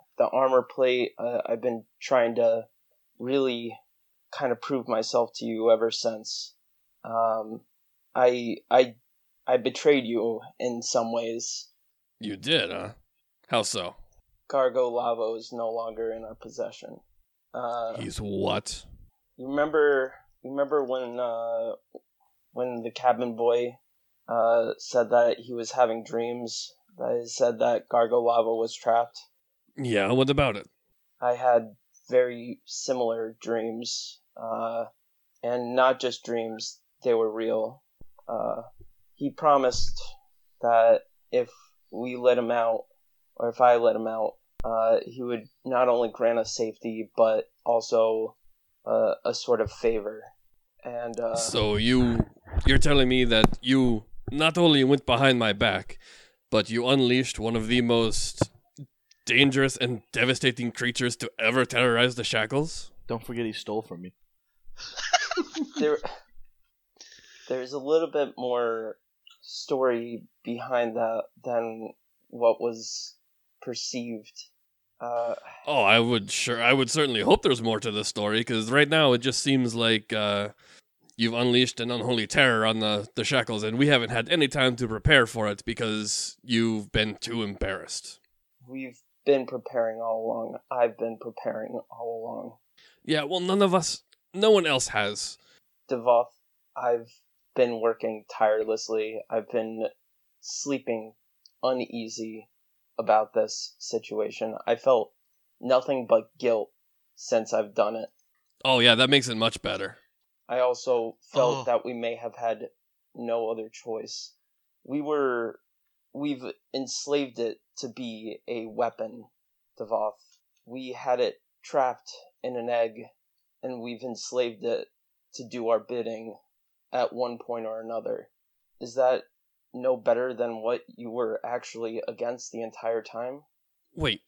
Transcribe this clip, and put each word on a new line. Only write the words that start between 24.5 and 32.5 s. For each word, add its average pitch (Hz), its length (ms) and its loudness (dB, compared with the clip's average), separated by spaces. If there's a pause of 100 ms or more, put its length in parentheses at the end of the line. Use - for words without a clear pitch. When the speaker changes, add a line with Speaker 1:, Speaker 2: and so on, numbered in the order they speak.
Speaker 1:
said 117 320 0
that 120 300 4
he 123 140 -14
was 117 180 -8
having 113 320 2
dreams, 117 720 -6 (240)
that 120 240 -2
he 117 60 -12
said 120 320 0
that 117 300 0
Gargo 120 320 2
Lavo 117 340 2
was 113 200 -4
trapped? 117 440 0 (580)
Speaker 2:
Yeah, 113 340 0
what 131 180 4
about 139 280 2
it? - 100 -14 (540)
Speaker 1:
I 123 140 0
had 117 400 2 (340)
very 123 560 0